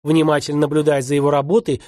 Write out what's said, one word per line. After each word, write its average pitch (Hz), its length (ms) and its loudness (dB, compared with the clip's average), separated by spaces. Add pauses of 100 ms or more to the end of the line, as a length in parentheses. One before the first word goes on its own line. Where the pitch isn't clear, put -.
Внимательно 151 600 0
наблюдая 147 420 0
за 139 100 -4
его 143 160 0
работой, 147 580 0